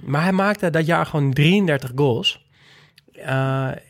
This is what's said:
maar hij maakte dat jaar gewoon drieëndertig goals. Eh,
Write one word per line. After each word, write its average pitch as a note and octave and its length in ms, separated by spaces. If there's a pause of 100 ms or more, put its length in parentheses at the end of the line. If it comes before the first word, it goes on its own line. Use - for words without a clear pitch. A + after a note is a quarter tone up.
maar C#3+ 180
hij F#3 100
maakte G3 380
dat D#3+ 160
jaar E3+ 200
gewoon C#3+ 260
drieëndertig D3+ 640
goals. C#3 520 (640)
Eh, C3+ 560 (200)